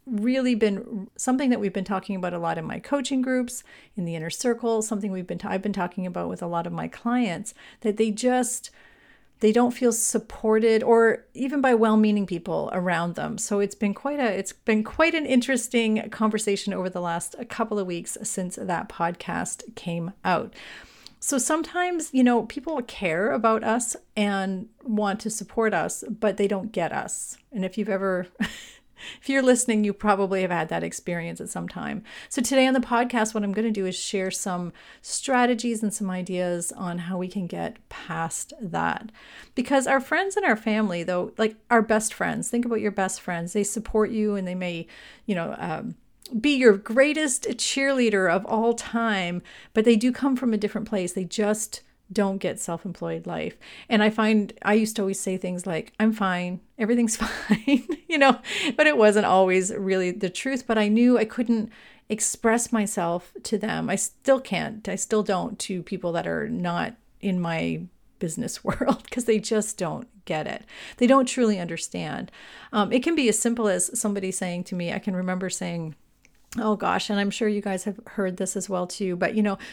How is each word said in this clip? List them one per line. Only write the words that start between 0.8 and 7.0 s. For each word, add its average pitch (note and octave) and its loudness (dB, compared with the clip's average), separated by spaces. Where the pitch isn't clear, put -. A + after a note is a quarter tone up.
something C4 2
that A3+ 2
we've G3 0
been F#3+ -2
talking G3 -4
about F3+ -2
a F3 -4
lot E3 -2
in D#3+ -6
my D#3+ -6
coaching C4 0
groups, B3+ -2
in F3+ -4
the E3 -4
inner D#3+ -6
circle, A#3 0
something G#3 -4
we've F3+ -6
been, F3 -6
t-, - -8
I've F#3+ -2
been G#3 -2
talking F#3 -4
about F3 -4
with F3+ -8
a E3+ -4
lot E3+ -2
of E3+ -8
my E3 -6
clients, A3 -2